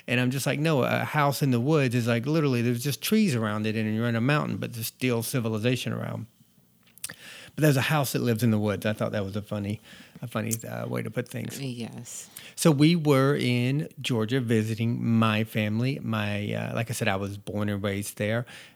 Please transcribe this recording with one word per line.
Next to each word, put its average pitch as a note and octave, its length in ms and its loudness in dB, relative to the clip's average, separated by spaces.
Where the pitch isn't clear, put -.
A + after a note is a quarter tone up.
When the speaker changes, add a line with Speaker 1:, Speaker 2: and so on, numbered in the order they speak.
Speaker 1:
And B2 120 2
I'm B2 120 2
just C3+ 120 -4
like, C#3 140 0
"No, D3 240 2
a A#2+ 160 2
house C#3+ 420 2
in C#3+ 120 4
the A#2+ 80 4
woods C3+ 340 2
is, A#2+ 140 0
like, A#2 180 2
literally C#3+ 360 2
there's A#2+ 200 0
just C#3 180 -6
trees G#3+ 360 2
around G#2+ 300 0
it G#2+ 100 0
and A2 180 0
you're A2+ 140 0
in A#2 80 0
a A2+ 40 0
mountain, C3 380 2
but A#2 160 -6
there's A#2 140 -6
still A#2+ 340 -2
civilization A#2 720 -2
around." A2+ 320 -6
But C#3 60 -2
there's D3 140 6
a B2+ 60 2
house D3 320 0
that C#3+ 80 0
lives A#2 200 2
in A#2+ 80 6
the G#2+ 80 4
woods. G#2 260 0
I A2 100 0
thought A2+ 180 -2
that G#2+ 120 -2
was F#2+ 120 -8
a G#2 60 -6
funny, G#2 380 -4
a C3 60 -12
funny, A2+ 260 -4
uh, A#2 200 -6
way B2 160 -4
to A2 60 -8
put A#2+ 180 -6
things. A#2 320 -10
Speaker 2:
Yes. A#2+ 680 -12
Speaker 1:
So E3 160 6
we D3+ 240 6
were C#3+ 400 4
in B2 520 0
Georgia A#2+ 400 0
visiting A2+ 680 0
my A2+ 380 4
family. A2 580 -2
My, G#2+ 500 -2
uh, A2+ 220 -4
like A#2 160 -4
I B2 40 -4
said, A2+ 120 -2
I G2+ 80 2
was G2 240 -4
born G#2 300 -4
and G#2 120 -2
raised G2+ 380 -4
there. A2 260 -2